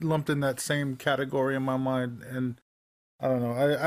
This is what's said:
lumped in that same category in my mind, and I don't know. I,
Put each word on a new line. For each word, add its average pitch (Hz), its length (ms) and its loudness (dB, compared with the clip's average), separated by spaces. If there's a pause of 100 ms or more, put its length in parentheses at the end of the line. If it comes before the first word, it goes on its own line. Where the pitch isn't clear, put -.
lumped 156 280 0
in 147 120 2
that 135 200 0
same 143 360 -2
category 135 600 0
in 131 60 -2
my 131 140 0
mind, 127 460 -2
and 127 380 -4 (580)
I 135 100 0
don't 127 120 2
know. 120 120 0
I, 139 200 4 (140)